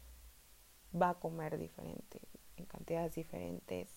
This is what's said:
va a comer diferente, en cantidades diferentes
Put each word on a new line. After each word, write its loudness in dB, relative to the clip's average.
va 12
a 2
comer 2
diferente, -6
en -8
cantidades 2
diferentes -2